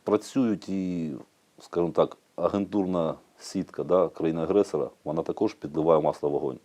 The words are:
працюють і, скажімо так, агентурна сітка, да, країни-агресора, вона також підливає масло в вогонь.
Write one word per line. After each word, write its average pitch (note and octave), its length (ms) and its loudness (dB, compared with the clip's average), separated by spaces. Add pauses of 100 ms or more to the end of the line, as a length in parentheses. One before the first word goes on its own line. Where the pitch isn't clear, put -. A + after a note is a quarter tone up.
працюють G#2+ 640 0
і, F2+ 440 -2 (460)
скажімо E2+ 340 -2
так, - 240 2 (180)
агентурна F2+ 800 0 (240)
сітка, - 440 -6
да, F2 240 4
країни-агресора, E2 840 0 (140)
вона D#2 180 -2
також F2+ 320 -2
підливає D#2 480 2
масло D2 280 0
в - 20 0
вогонь. C#2 340 -2